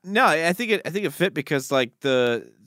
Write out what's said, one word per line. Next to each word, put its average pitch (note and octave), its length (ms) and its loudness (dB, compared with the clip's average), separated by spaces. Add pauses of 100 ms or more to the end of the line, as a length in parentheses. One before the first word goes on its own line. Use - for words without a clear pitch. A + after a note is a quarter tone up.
no, G#3 240 2
I E3 260 2
think A3+ 200 -4
it, G3+ 120 0
I C#3+ 60 -6
think G3 160 -4
it C#3 60 -4
fit F3+ 200 0
because, C#3+ 380 -4
like, B2+ 300 0
the, A#2+ 500 0 (160)